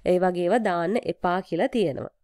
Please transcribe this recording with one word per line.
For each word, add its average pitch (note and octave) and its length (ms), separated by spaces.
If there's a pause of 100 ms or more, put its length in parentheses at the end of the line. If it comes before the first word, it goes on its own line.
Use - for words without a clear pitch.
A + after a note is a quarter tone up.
ඒ F3+ 180
වගේ F3+ 260
ඒවා A3 180
දාන්න F3+ 380
එපා F3+ 400
කියලා F3+ 260
තියෙනවා. C#3+ 460 (100)